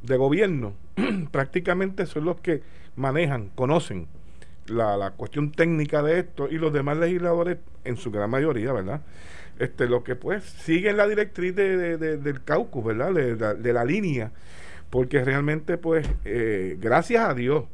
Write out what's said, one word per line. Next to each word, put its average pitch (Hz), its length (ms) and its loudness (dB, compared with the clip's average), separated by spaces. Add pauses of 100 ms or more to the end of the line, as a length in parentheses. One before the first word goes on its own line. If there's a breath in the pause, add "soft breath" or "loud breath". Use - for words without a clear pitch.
de 127 140 2
gobierno 139 560 4 (220)
<clears throat> 196 360 0
prácticamente 185 760 0
son 151 200 -4
los 170 160 0
que 156 200 0 (340 loud breath)
manejan, 135 600 0
conocen 127 520 0 (600 loud breath)
la, 110 300 2
la 98 140 -2
cuestión 143 400 -4
técnica 151 520 2
de 165 160 4
esto 151 300 -4
y 160 80 -2
los 160 160 2
demás 147 240 2
legisladores 170 600 2 (260)
en 123 140 -4
su 113 140 -4
gran 104 180 0
mayoría, 135 420 2
¿verdad? 113 300 -2 (580 loud breath)
Este, 123 280 0
lo 123 160 2
que 127 120 -4
pues 185 280 -4
siguen 190 540 0
la 208 100 6
directriz 202 480 -2
de, 190 220 2
de, 170 200 0
de, 156 200 0
del 143 260 -4
caucus, 151 400 0
¿verdad? 117 300 0
De, 127 220 2
de, 107 200 0
de 120 180 2
la 120 120 4
línea, 147 460 0 (580 loud breath)
porque 127 340 2
realmente 151 540 0
pues, 160 300 0 (180)
eh, 104 540 0
gracias 170 500 4
a 139 60 0
Dios 127 380 0